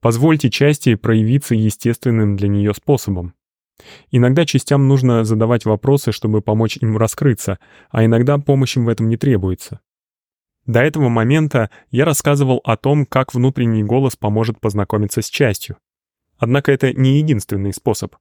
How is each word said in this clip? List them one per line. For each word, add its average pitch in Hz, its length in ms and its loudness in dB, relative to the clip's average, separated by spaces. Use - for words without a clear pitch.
Позвольте 131 480 2
части 143 460 2
проявиться 113 600 0
естественным 110 800 0
для 101 120 -2
неё 101 240 0
способом. 95 640 -4
Иногда 131 360 2
частям 139 420 2
нужно 127 360 2
задавать 113 420 0
вопросы, 117 460 0
чтобы 107 280 -2
помочь 110 380 -2
им 110 180 -2
раскрыться, 110 640 -2
а 113 160 2
иногда 120 320 2
помощь 139 380 0
им 120 100 0
в - 20 0
этом 113 220 -2
не 113 80 -2
требуется. 95 640 -2
До 117 140 2
этого 151 300 2
момента 120 580 0
я 131 160 0
рассказывал 143 580 0
о 110 140 -2
том, 143 260 0
как - 300 -2
внутренний 120 500 0
голос 123 320 -2
поможет 110 440 -2
познакомиться 104 600 -2
с - 80 -8
частью. - 480 -4
Однако 135 340 0
это 135 220 0
не 131 240 2
единственный 104 560 -2
способ. - 460 -6